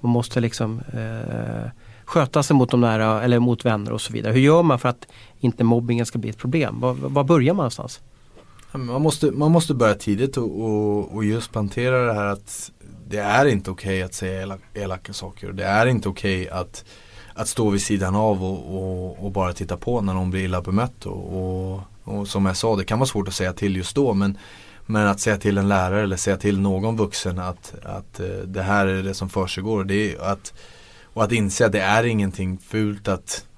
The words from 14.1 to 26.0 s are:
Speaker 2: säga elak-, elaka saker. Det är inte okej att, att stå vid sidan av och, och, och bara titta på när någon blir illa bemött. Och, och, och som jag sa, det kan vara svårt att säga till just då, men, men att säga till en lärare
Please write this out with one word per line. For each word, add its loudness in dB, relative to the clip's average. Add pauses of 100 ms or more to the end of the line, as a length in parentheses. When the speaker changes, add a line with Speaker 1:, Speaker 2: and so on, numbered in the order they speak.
Speaker 2:
säga -6
elak-, -10 (140)
elaka -8
saker. -12
Det -6
är 4
inte 0
okej -4
att, -8 (500)
att -6
stå 0
vid 2
sidan 0
av 2
och, -6
och, -6
och -4
bara 0
titta -6
på -2
när 0
någon 0
blir -2
illa -2
bemött. -2
Och, -6
och, -8 (240)
och -6
som 2
jag 2
sa, 2
det 0
kan 0
vara 2
svårt -2
att -6
säga -2
till -2
just -6
då, 4
men, 0 (480)
men 2
att 2
säga 2
till 0
en 2
lärare 2